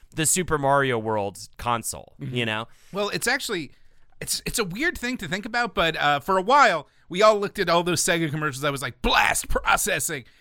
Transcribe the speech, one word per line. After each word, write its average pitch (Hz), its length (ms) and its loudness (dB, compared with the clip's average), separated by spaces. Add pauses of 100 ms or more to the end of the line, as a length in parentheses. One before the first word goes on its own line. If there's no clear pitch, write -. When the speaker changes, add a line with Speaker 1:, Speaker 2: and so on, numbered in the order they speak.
(120)
Speaker 1:
the 160 140 -2
Super 156 320 0
Mario 139 400 2
World 107 400 -2 (180)
console, 117 640 -4
Speaker 2:
Mm-hmm. 127 140 -8
Speaker 1:
you 120 120 0
know? 110 200 -4 (260)
Speaker 2:
Well, 202 180 -4
it's 180 180 -4
actually, 226 420 -4 (500)
it's, - 240 -6
it's - 140 -4
a 220 60 0
weird 240 340 -4
thing 247 200 -6
to 170 100 -10
think 185 180 -6
about, 233 260 -4
but, 165 240 2
uh, 147 220 2
for 185 180 0
a 185 60 2
while, 214 460 4 (200)
we 180 120 -2
all 214 180 8
looked 202 200 -4
at 175 100 0
all 170 140 4
those 170 200 0
Sega 165 280 0
commercials 143 320 -4
that 147 100 0
was 139 80 -6
like, 131 220 -10
"Blast - 460 2
processing," 165 760 0 (160)